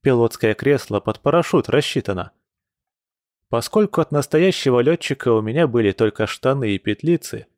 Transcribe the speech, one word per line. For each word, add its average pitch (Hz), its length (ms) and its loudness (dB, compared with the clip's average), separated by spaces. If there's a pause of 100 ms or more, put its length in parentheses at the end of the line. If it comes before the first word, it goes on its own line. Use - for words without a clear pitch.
Пилотское 117 520 2
кресло 131 460 -2
под - 200 -6
парашют 160 480 0
рассчитано. 101 640 -2 (1160)
Поскольку 170 520 0
от - 100 -4
настоящего 147 720 0
лётчика 139 520 0
у 110 80 2
меня 135 260 0
были 110 240 2
только 107 360 0
штаны 131 480 -2
и 95 40 -6
петлицы - 680 -4 (100)